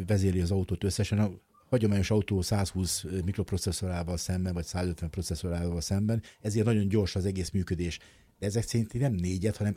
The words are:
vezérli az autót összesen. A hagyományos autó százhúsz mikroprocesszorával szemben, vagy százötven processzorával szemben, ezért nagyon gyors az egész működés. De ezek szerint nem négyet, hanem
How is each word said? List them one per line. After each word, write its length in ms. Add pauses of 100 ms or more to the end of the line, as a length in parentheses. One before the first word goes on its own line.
vezérli 340
az 100
autót 320
összesen. 360
A 120 (380)
hagyományos 420
autó 300
százhúsz 640 (200)
mikroprocesszorával 920
szemben, 360
vagy 120
százötven 440
processzorával 720
szemben, 400 (200)
ezért 240
nagyon 220
gyors 280
az 100
egész 240
működés. 500 (400)
De 60
ezek 180
szerint 300
nem 200
négyet, 440
hanem 200